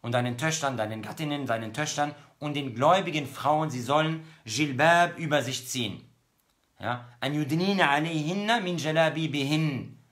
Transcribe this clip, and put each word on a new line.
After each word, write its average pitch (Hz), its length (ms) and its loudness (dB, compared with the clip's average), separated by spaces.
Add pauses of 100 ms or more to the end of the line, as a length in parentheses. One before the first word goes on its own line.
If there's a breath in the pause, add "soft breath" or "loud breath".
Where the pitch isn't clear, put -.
und 117 100 -4
deinen 123 260 0
Töchtern, 151 380 -2
deinen 110 260 -4
Gattinnen, 143 440 -6
deinen 113 280 -4
Töchtern 147 400 -2 (240 loud breath)
und 147 160 -6
den 135 200 -4
gläubigen 156 520 4
Frauen, 151 440 0
sie 123 120 -6
sollen 156 420 2 (200 loud breath)
Jilbab 151 720 4
über 147 240 2
sich 131 260 -6
ziehen.“ 110 400 -6 (720)
Ja? 120 280 -6 (140)
„An 139 140 -2
yudnina 160 560 2
alayhinna 165 720 0
min 180 180 -2
jalabibihin.“ 151 1200 0 (140)